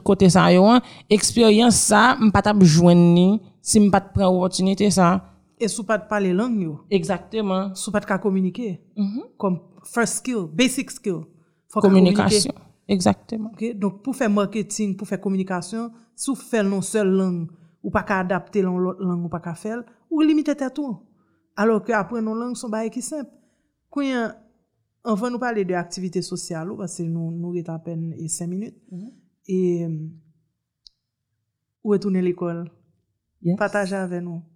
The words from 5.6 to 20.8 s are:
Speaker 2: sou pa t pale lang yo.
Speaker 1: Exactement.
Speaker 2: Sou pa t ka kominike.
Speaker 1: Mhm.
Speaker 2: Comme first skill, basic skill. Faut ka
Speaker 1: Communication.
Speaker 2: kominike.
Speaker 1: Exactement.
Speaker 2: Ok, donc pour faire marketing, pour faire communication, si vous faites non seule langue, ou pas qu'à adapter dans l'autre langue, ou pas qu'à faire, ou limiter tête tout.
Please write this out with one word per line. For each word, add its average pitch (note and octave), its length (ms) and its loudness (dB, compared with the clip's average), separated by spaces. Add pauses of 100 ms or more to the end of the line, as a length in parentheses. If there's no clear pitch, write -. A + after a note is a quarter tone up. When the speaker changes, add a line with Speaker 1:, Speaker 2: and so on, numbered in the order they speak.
Speaker 2:
sou G#3+ 180 -8
pa A3 80 0
t G#3 140 -10
pale G3 260 0
lang A3+ 240 -2
yo. D#3 300 -6
Speaker 1:
Exactement. F#3+ 880 -2
Speaker 2:
Sou G#3 160 -8
pa G3+ 80 -2
t - 80 -14
ka F#3+ 100 0
kominike. F#3+ 640 -4 (160)
Speaker 1:
Mhm. G#3+ 400 -4
Speaker 2:
Comme F#3 240 -2 (320)
first - 260 -2
skill, A3+ 320 -6
basic B3 380 -2
skill. D#3+ 340 -8 (480)
Faut G#3+ 80 -2
ka G3+ 80 4
Speaker 1:
Communication. G3 640 4
Speaker 2:
kominike. - 160 -20 (200)
Speaker 1:
Exactement. G#3 680 -2
Speaker 2:
Ok, A3 240 -8
donc F#3+ 240 -6
pour C4+ 120 -6
faire A#3 140 0
marketing, G3+ 680 -2
pour G3 120 -12
faire F#3+ 120 -6
communication, F#3+ 680 -6 (240)
si - 160 -6
vous C4 60 -4
faites G#3+ 300 -2
non G3 160 -2
seule G3+ 280 0
langue, F#3 380 0 (340)
ou G3 80 -8
pas G3+ 120 -2
qu'à F#3+ 180 -2
adapter F#3 420 -2
dans F3+ 160 -2
l'autre F#3 240 -4
langue, F3 220 -4
ou F3 40 -8
pas E3 120 -8
qu'à E3+ 140 -10
faire, A3+ 280 -10 (280)
ou D#4 100 0
limiter D4+ 340 2
tête C4 200 -6
tout. C4+ 240 -8 (580)